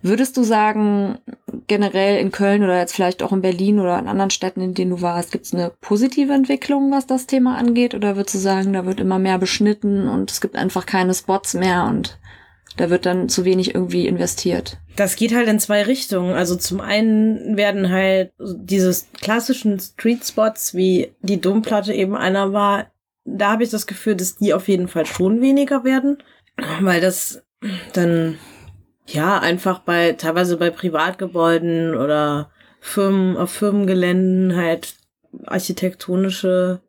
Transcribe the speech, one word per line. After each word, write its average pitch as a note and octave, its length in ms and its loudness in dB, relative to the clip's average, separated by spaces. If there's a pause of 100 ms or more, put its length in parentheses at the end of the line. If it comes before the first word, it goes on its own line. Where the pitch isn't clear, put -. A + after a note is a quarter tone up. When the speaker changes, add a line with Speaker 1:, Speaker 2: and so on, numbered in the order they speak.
Speaker 1:
Würdest A3 340 0
du B3 60 2
sagen, G#3+ 720 0 (480)
generell G3+ 540 2
in F#3+ 120 0
Köln G3+ 320 2
oder F3+ 140 2
jetzt F3 160 -2
vielleicht F3+ 300 -2
auch - 80 -4
in F#3+ 100 0
Berlin F#3+ 380 2
oder F3+ 180 2
in - 100 -4
anderen G3 220 0
Städten, F#3 320 -4
in F#3 140 -4
denen F#3 160 0
du F3+ 100 -4
warst, F3 300 -2
gibt's - 240 -6
eine F3 160 -2 (100)
positive C4 520 0
Entwicklung, C#4 580 2
was C4+ 160 -2
das C4 180 -2
Thema B3+ 320 2
angeht? A#3+ 380 2
Oder G3+ 200 0
würdest G3 200 -4
du G3 40 -2
sagen, F#3+ 340 0
da F3+ 120 -2
wird F#3+ 140 -4
immer F#3 180 0
mehr F#3+ 220 2
beschnitten G3+ 680 0
und G3 220 -2
es - 100 -8
gibt - 160 -4
einfach F#3 300 -2
keine F#3 300 0
Spots - 400 -2
mehr F3+ 300 0
und - 340 -4 (580)
da E3+ 140 0
wird F3+ 160 2
dann F3+ 200 0
zu - 160 0
wenig F#3 300 2
irgendwie F3+ 320 0
investiert? F3 720 -2 (200)
Speaker 2:
Das G3 180 0
geht A3+ 180 0
halt A#3+ 140 2
in G#3+ 120 2
zwei G#3 220 2
Richtungen. G3+ 540 -2
Also F3 200 0
zum F3+ 240 -6
einen A3 760 2
werden G3 340 2
halt F#3+ 480 2
diese F#3 560 0 (240)
klassischen A3 600 0
Streetspots - 960 -2
wie F#3 360 2 (100)
die F#3+ 200 -2
Domplatte G#3 520 0
eben G3 220 -2
einer G3 380 0
war, G3+ 320 2 (400)
da G3+ 280 0
habe A3 100 0
ich A3+ 80 -2
das G#3+ 160 -6
Gefühl, G#3 280 -2
dass F3+ 220 -4
die G3+ 160 2
auf F#3+ 140 -2
jeden F3+ 200 2
Fall E3 200 -2
schon G#3 340 0
weniger C#4 420 2
werden, C4+ 340 2 (640)
weil F3+ 200 2
das - 400 -2 (520)
dann, E3 440 2 (680)
ja, F3 320 0
einfach F3+ 400 -2
bei, E3+ 340 2
teilweise E3+ 440 0
bei E3+ 120 0
Privatgebäuden E3 1300 0
oder D3 560 0 (280)
Firmen, G3 580 0
auf F3 140 -2
Firmengeländen F#3 1040 2
halt E3+ 380 -2 (520)
architektonische F#3 1400 -2